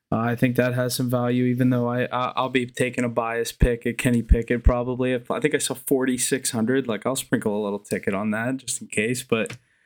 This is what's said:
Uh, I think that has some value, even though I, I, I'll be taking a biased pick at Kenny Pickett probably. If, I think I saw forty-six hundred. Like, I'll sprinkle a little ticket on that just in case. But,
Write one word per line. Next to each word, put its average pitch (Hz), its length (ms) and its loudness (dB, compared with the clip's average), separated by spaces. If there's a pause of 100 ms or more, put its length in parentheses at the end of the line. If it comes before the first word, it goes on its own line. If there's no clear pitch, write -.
(120)
Uh, 110 80 2
I 120 160 0
think 123 220 -4
that 123 180 2
has 127 180 -2
some 127 160 -2
value, 123 360 0
even 123 260 2
though 120 160 2
I, 123 160 -2
I, 123 320 -4
I'll 127 140 -2
be 123 180 0
taking 123 360 -2
a 120 60 0
biased 117 480 -2
pick 120 300 2
at 117 100 -2
Kenny 120 240 2
Pickett 117 420 2
probably. 127 500 2
If, 123 180 -4
I - 80 -2
think 151 160 2
I - 20 4
saw - 160 -4
forty-six 127 760 0
hundred. 127 360 0
Like, 107 200 -4
I'll 131 80 0
sprinkle 110 440 -2
a 107 40 -2
little 101 160 -2
ticket - 340 -4
on 104 160 -2
that 117 280 -2
just - 260 -8
in - 40 -12
case. 120 360 -2
But, - 340 -2 (280)